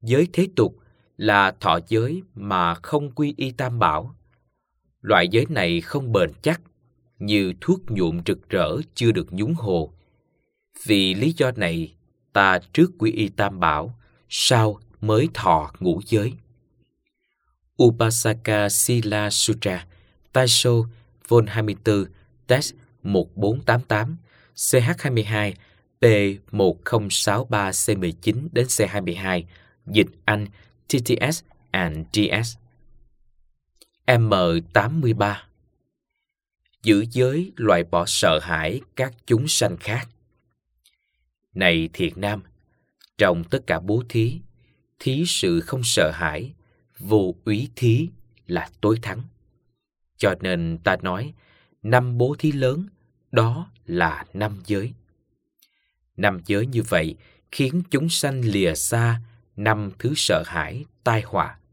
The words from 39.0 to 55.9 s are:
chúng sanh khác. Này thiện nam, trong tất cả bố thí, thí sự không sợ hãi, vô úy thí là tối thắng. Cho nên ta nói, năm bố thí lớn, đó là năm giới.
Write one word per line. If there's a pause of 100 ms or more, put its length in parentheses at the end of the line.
chúng
sanh
khác. (1500)
Này
thiện
nam, (760)
trong
tất
cả
bố
thí, (580)
thí
sự
không
sợ
hãi, (460)
vô (100)
úy
thí (380)
là (100)
tối
thắng. (920)
Cho
nên
ta
nói, (480)
năm
bố
thí
lớn, (440)
đó (160)
là (100)
năm
giới. (1200)